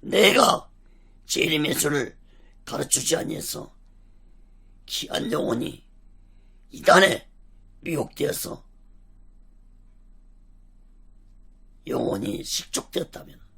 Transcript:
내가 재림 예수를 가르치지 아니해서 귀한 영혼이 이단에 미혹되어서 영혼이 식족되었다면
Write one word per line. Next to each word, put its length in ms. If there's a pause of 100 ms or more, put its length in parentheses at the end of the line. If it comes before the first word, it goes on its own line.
내가 680 (560)
재림 400
예수를 500 (500)
가르치지 500
아니해서 600 (1080)
귀한 460
영혼이 520 (880)
이단에 580 (540)
미혹되어서 800 (3250)
영혼이 560
식족되었다면 960 (180)